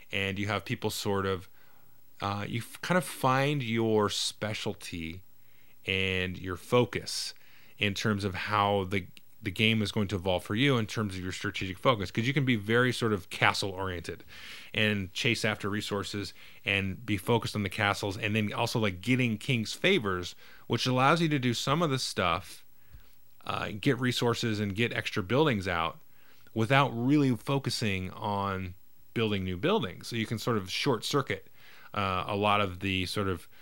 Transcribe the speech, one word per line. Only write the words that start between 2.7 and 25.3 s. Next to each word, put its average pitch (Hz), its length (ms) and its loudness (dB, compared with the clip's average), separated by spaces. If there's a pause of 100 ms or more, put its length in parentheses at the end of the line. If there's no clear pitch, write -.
kind 175 160 2
of 175 60 2
find 135 580 2
your 110 480 4
specialty 98 1120 -4 (640)
and 92 520 0
your 92 180 -4
focus - 800 0 (440)
in 101 160 2
terms 104 300 0
of 92 100 -2
how 101 560 2
the, 101 160 -2 (360)
the 104 80 -2
game 110 320 4
is 101 80 0
going 104 160 0
to 98 80 -2
evolve 90 300 0
for 104 100 -4
you 135 220 4
in 110 100 0
terms 104 300 -4
of 92 60 -6
your 92 100 -4
strategic 95 440 -4
focus, 107 360 2
'cause 113 120 0
you 135 80 0
can 139 120 2
be 123 100 2
very 117 380 2
sort 113 200 0
of 95 160 -4
castle 101 420 2
oriented 92 520 -6 (500)
and 104 400 0
chase 117 320 0
after 107 240 0
resources 101 640 -4 (320)
and 98 400 0
be 107 120 2
focused 113 400 0
on 104 80 0
the 95 40 -2
castles, 101 480 0
and 107 200 0
then 104 160 2
also, 117 260 0
like, 98 220 0
getting 120 360 2
king's 117 360 -2
favors, 107 640 0 (320)
which 127 180 0
allows 131 340 6
you 165 80 2
to 147 120 2
do 123 120 2
some 143 300 0
of 160 80 2
the 131 80 0
stuff, - 640 -2 (800)
uh, 98 260 -4 (100)
get 131 180 2
resources 120 600 0
and 101 160 -2
get 117 160 0
extra 110 320 -2
buildings 113 420 2